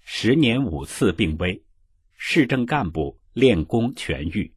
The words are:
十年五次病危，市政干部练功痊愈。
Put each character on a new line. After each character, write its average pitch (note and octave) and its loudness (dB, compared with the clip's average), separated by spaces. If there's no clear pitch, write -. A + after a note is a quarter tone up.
十 - 0
年 C3+ 2
五 D2+ -4
次 G2 0
病 E2 0
危， F2+ -4
市 - 2
政 B2+ 0
干 B2+ -2
部 D2+ -6
练 A2 4
功 A#2 -2
痊 - -6
愈。 - -4